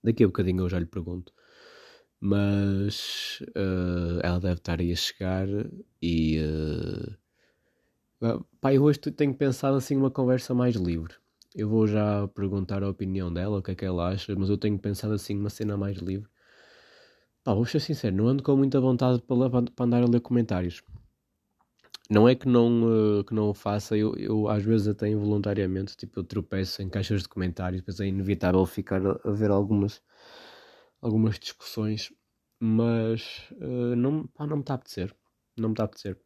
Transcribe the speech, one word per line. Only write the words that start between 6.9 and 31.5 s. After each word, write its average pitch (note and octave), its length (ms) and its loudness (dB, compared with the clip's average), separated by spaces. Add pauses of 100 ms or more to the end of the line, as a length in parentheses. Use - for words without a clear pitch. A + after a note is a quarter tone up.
ah, A#2 180 0 (220)
pá, C3+ 120 2
eu C#3 100 6
hoje D3 160 4
te-, D3 120 -6
tenho C#3+ 240 0
pensado C#3 420 0
assim C3+ 200 -2
uma C3+ 140 2
conversa B2+ 420 0
mais B2 220 2
livre. E2+ 380 -2 (420)
Eu G#2+ 140 -4
vou A2 180 4
já G#2 420 2
perguntar G2 540 -4
a G2 60 -2
opinião F#2+ 440 -4
dela, G2 260 -2
o - 40 -4
que F#2+ 80 -6
é F#2 40 -4
que - 100 -8
ela F2+ 240 -2
acha, G2+ 260 -4
mas G2 140 0
eu G2+ 80 2
tenho G#2 220 0
pensado G#2+ 340 -4
assim G2+ 240 -4
uma G2+ 120 -4
cena G#2 280 -6
mais G2 200 -4
livre. F#2+ 320 -6 (1120)
Pá, A#2 100 0
vou A2+ 120 2
ser D3+ 140 -2
sincero, A#2+ 360 -4
não G#2+ 120 2
ando C3+ 160 0
com C#3 140 2
muita C3+ 240 2
vontade B2+ 400 2
para - 140 -2
lá, B2+ 140 4
para B2 360 0
andar A#2+ 180 4
a B2 40 4
ler A#2+ 140 6
comentários. G2 600 0 (1300)
Não G#2+ 200 8
é C3 60 6
que - 120 -4
não, A2+ 720 4
eh, G2+ 40 -2
que A2 100 -8
não G#2+ 160 2
o G#2 40 -2
faça, G#2 440 -2
eu, G#2+ 200 0
eu G#2+ 300 0
às G#2+ 160 2
vezes G#2+ 240 4
até G#2 220 -2
involuntariamente, G2+ 880 0
tipo, - 220 -10
eu F2+ 40 -6
tropeço F#2+ 580 -6
em F#2+ 80 -6
caixas G2 340 -2
de - 60 -14
comentários, F#2 520 -4
depois F#2 180 -10
é G2 80 -2
inevitável F#2+ 580 2
ficar F#2+ 400 -4
a, F#2+ 200 0
a G#2+ 60 0
ver G#2 180 0
algumas, G2+ 520 2 (1000)
algumas A2 380 2
discussões, - 720 -8 (480)